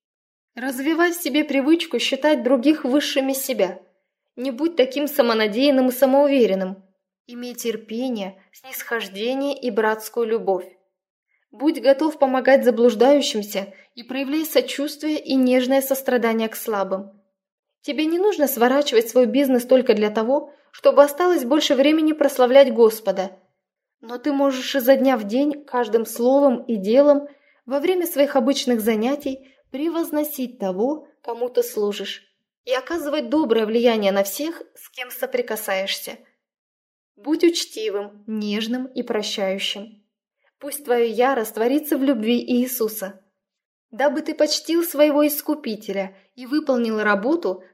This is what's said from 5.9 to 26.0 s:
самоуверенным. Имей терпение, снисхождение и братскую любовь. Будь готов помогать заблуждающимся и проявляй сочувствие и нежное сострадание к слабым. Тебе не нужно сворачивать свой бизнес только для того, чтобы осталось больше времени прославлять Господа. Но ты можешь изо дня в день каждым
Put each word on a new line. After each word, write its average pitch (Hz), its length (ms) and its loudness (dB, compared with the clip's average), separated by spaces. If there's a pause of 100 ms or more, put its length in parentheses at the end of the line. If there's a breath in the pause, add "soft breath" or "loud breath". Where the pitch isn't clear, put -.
самоуверенным. 247 920 2 (440)
Имей 240 260 -12
терпение, 220 880 -8 (100)
снисхождение 240 1040 -6
и 247 140 -6
братскую 220 560 -2
любовь. 190 380 -2 (880)
Будь 269 300 -2
готов 277 360 2
помогать 262 460 4
заблуждающимся 226 1120 2 (220 loud breath)
и 240 80 -20
проявляй 277 420 -4
сочувствие 294 760 -2
и - 160 -4
нежное 254 460 2
сострадание 233 680 0
к 220 60 -16
слабым. 196 680 -6 (600)
Тебе 294 240 -4
не 330 140 0
нужно 349 280 2
сворачивать 247 600 2
свой 254 160 4
бизнес 247 400 2
только 247 280 4
для 208 160 0
того, 233 440 -2 (180 loud breath)
чтобы 277 320 6
осталось 294 420 0
больше 294 300 2
времени 311 380 4
прославлять 269 600 4
Господа. 214 640 0 (640)
Но 240 160 -12
ты 285 140 -4
можешь 277 440 -2
изо 262 200 4
дня 262 220 2
в 214 80 -6
день 277 380 -2
каждым 226 420 -2